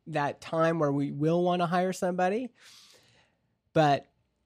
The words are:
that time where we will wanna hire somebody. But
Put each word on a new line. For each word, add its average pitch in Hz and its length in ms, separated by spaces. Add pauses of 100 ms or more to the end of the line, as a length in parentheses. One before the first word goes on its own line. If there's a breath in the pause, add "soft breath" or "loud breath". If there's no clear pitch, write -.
that 147 340
time 165 380
where 147 120
we 143 200
will 156 320
wanna 180 240
hire 185 260
somebody. 185 560 (1200 soft breath)
But 147 340 (380)